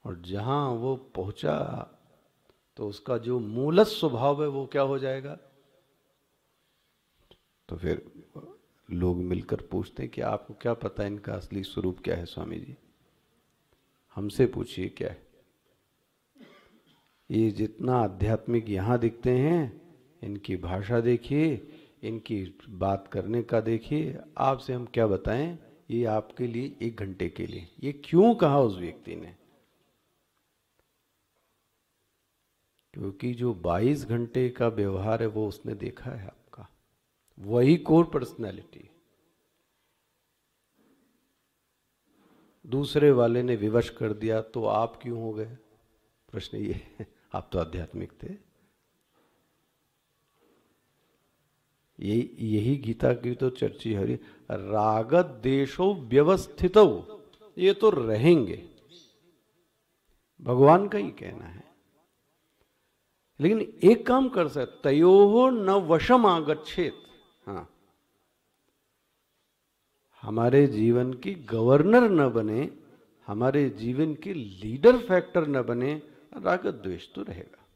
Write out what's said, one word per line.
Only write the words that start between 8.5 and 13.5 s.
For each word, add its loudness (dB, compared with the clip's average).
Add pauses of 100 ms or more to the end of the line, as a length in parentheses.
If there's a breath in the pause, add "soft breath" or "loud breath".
लोग 0
मिलकर -4
पूछते -8
हैं -10
कि -10
आपको -6
क्या -4
पता -8
इनका -10
असली -10
स्वरूप -6
क्या -4
है -10
स्वामी -12
जी, -16 (1400)